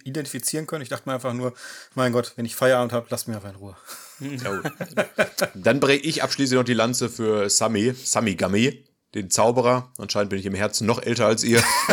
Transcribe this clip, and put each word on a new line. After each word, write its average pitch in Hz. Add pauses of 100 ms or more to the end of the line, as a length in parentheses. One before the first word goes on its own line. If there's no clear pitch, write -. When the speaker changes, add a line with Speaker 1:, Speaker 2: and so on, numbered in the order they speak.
Speaker 1:
identifizieren 143
können. 156
Ich 120
dachte 139
mir 131
einfach 123
nur, 123 (400)
mein 127
Gott, 120
wenn 117
ich 113
Feierabend 123
hab, 117
lasst -
mich 113
einfach 101
in 98
Ruhe. 98 (440)
Speaker 2:
Ja, 120
gut. 156 (840)
Dann 113
breche 139
ich 156
abschließend 127
noch 123
die 120
Lanze 120
für 107
Sammy, 110 (120)
Sammy 110
Gummy, 104 (300)
den 98
Zauberer. 120
Anscheinend 104
bin 98
ich 95
im 98
Herzen 101
noch 113
älter 117
als 113
ihr. 117 (300)